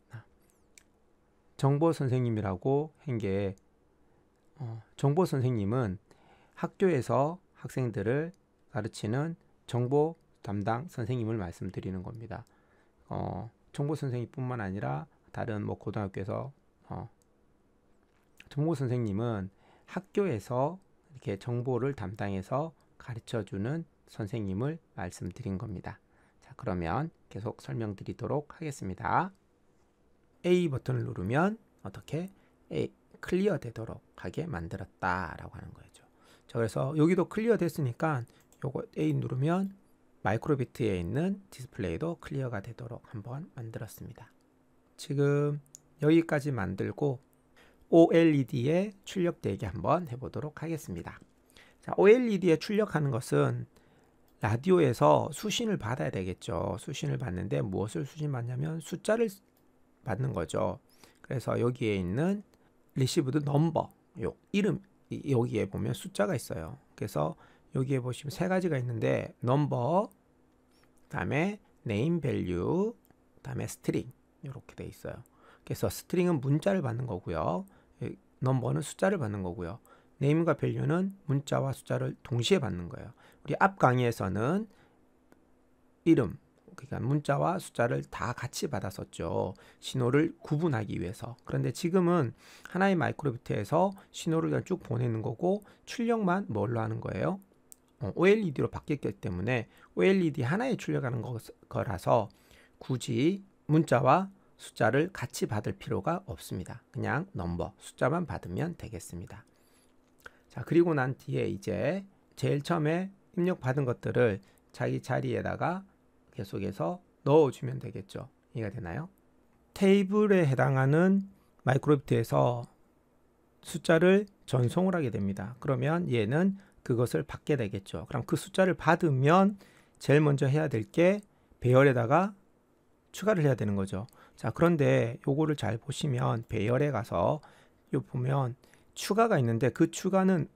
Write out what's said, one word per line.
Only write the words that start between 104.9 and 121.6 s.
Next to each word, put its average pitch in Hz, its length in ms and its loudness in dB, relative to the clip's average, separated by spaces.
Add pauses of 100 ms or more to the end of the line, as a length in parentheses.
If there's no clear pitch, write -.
같이 - 320 -6
받을 107 280 -2
필요가 123 520 -4
없습니다. - 640 -10
그냥 113 420 -4
넘버, 87 440 -4
숫자만 156 480 -2
받으면 120 520 -6
되겠습니다. 104 680 -12 (1120)
자, 123 60 -8
그리고 170 320 4
난 131 200 2
뒤에 131 320 -2
이제 101 560 -2 (320)
제일 139 280 0
처음에 170 480 0 (260)
입력받은 147 480 0
것들을 117 560 2 (300)
자기 127 320 -4
자리에다가 131 800 -2 (460)
계속해서 110 680 -6 (220)
넣어주면 139 560 4
되겠죠. 113 520 -12 (260)
이해가 110 160 -4
되나요? 120 380 -8 (680)
테이블에 196 720 4
해당하는 139 720 4 (400)